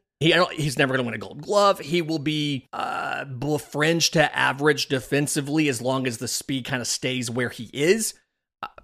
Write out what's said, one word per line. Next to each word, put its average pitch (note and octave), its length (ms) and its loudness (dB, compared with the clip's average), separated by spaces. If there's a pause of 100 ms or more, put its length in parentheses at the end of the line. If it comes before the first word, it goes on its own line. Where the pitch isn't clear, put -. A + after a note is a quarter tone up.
(200)
He, E3 120 6
I D#3+ 40 6
don't, F3 160 4
he's D3 260 -2
never C3+ 160 2
gonna B2+ 80 0
win A#2 120 -4
a A2+ 40 -8
Gold G2+ 240 -12
Glove. G3 380 4
He E3 200 0
will D#3+ 200 -2
be, D3 520 -2
uh, - 520 -4
below C#3 340 -2
fringe D#3 540 0
to D3+ 240 4
average C3+ 500 2
defensively C#3+ 840 0
as A#2+ 140 -2
long C3 240 0
as A#2 120 -4
the A#2+ 100 -6
speed C3 360 -4
kinda B2 200 -4
stays B2+ 440 -4
where A#2+ 200 -2
he A2+ 240 -10
is. F#3 420 2 (480)
Uh, - 60 -10 (160)